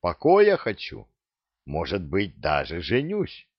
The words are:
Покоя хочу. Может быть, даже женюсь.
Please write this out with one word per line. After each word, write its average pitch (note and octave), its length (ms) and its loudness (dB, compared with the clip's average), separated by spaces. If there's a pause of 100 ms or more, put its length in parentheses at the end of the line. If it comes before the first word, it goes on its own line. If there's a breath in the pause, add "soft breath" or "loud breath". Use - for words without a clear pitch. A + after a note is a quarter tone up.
Покоя F#3 560 4
хочу. - 520 -8 (560)
Может D#2 380 -4
быть, F2 380 -4
даже D2+ 420 -2
женюсь. C#3+ 680 -2 (100)